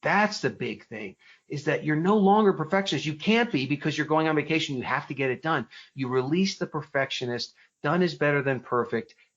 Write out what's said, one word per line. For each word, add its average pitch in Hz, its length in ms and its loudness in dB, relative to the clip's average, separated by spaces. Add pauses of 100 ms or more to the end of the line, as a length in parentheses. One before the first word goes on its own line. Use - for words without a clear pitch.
That's 202 380 2
the 139 100 0
big 110 380 -6
thing, 107 280 -12 (320)
is 143 180 -8
that 147 180 -2
you're 151 120 0
no 175 220 2
longer 202 360 6
perfectionist. 170 520 0
You 156 100 -4
can't 226 360 2
be 135 160 0
because 147 300 -2
you're 151 100 -2
going 156 200 2
on 156 80 2
vacation. 151 400 0
You 123 80 -4
have 135 240 -4
to - 60 -10
get 139 160 -2
it 123 120 -2
done. 151 260 -2 (260)
You 135 140 -6
release 139 500 0
the 175 100 -4
perfectionist. 131 880 -4 (300)
Done 160 180 2
is 170 140 2
better 147 260 2
than 131 200 0
perfect. 117 540 -2 (220)